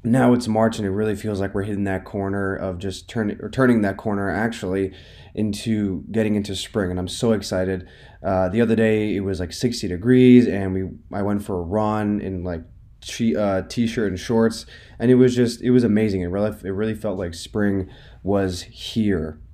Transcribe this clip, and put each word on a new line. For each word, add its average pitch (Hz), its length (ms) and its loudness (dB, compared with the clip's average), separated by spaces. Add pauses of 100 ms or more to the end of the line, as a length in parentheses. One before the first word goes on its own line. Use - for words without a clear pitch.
now 123 280 4
it's 123 160 2
March 110 300 2
and 104 100 -4
it 95 40 -2
really 107 240 -2
feels 101 260 -4
like 98 120 -4
we're 101 100 -2
hitting 101 200 -4
that 95 220 -4
corner 98 500 -4
of 92 220 -6
just 95 320 -10
turn-, 107 320 -4
or - 80 -10
turning 123 320 2
that 98 160 -2
corner 101 320 -4
actually 98 640 -4 (440)
into 104 760 -2
getting 107 240 0
into 98 200 -4
spring. 95 340 -4
And 90 100 -4
I'm 92 80 -6
so 113 240 0
excited. 95 560 -2 (360)
Uh, 92 260 0
the 107 100 0
other 113 160 2
day 107 400 2
it 101 60 -2
was, 95 180 -4
like, 87 140 -8
sixty 117 340 -4
degrees 123 600 8
and 95 260 -2
we, 95 100 -2 (320)
I 101 60 -2
went 104 220 -2
for 95 160 -4
a - 20 -4
run 107 580 0
in, 92 240 -6
like, 85 200 -6 (440)
chi-, 113 280 -2
uh, 98 320 0
t-shirt 113 420 -2
and 92 100 -4
shorts. 113 460 0 (340)
And 120 120 4
it 127 40 10
was 127 200 6
just, 120 260 0
it 120 80 0
was 127 140 6
amazing. 104 380 2
It 87 60 -4
really, 101 220 0
it 98 220 -8
really 107 240 -4
felt 104 220 -6
like 87 160 -6
spring 98 560 -2 (340)
was 95 400 0
here. 90 760 -4 (140)